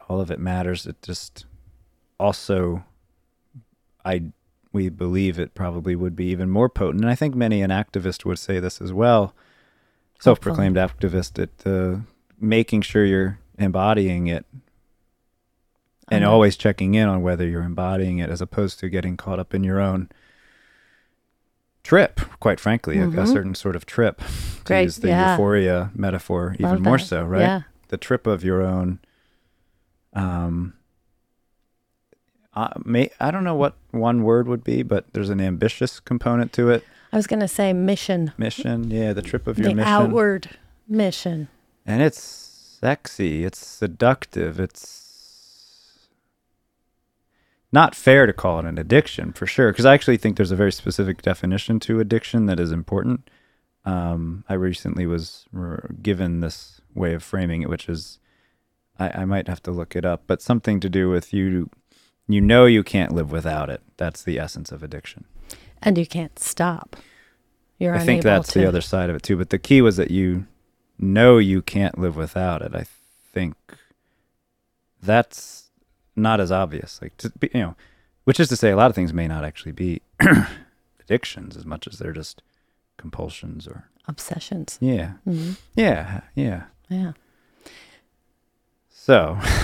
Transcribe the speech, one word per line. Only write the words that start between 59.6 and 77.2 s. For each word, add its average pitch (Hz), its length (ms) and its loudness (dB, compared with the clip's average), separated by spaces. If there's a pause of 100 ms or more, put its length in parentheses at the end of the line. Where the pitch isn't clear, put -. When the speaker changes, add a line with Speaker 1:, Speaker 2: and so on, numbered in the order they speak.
Speaker 1:
to 90 60 -8
look 87 260 -8
it 87 80 -2
up, 87 220 -2
but - 160 -2
something 107 380 0
to 92 100 -4
do 92 180 2
with 87 240 -2
you, 95 380 -2 (580)
you 104 120 2
know 120 260 8
you 110 160 8
can't 92 320 0
live 78 180 -2
without 78 380 -4
it. - 120 -12 (140)
That's 82 260 -8
the 78 160 -4
essence 78 320 -10
of 71 120 -14
addiction. 76 420 -16 (560)
Speaker 2:
And 202 160 2
you 170 100 0
can't 165 320 -10
stop. - 580 -4 (840)
You're 175 160 0
Speaker 1:
I 170 60 0
think 165 220 2
Speaker 2:
unable 101 180 6
Speaker 1:
that's - 140 -4
the 95 60 4
Speaker 2:
to. 95 80 6
Speaker 1:
other 90 140 0
side 92 280 -2
of 80 60 -4
it - 60 -10
too, 98 140 0
but 87 140 -4
the 101 80 0
key 135 220 6
was 110 160 6
that 90 140 0
you 92 360 0 (520)
know 113 400 8
you 95 240 4
can't 98 360 -2
live 87 160 -2
without 80 480 -4
it. - 140 -10
I 82 80 -6 (480)
think 87 240 -4 (1500)
that's - 680 -2 (440)
not 110 240 2
as 92 140 0
obvious, 92 500 -4
like, 85 140 -16
to - 140 -10